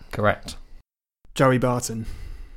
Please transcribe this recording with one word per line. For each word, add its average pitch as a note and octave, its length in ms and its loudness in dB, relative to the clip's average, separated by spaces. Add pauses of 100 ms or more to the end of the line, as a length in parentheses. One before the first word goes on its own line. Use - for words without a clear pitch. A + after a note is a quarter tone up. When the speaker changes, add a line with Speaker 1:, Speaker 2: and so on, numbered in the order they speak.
(100)
Speaker 1:
Correct. - 460 0 (800)
Speaker 2:
Joey C3 220 6
Barton. A#2 480 0 (500)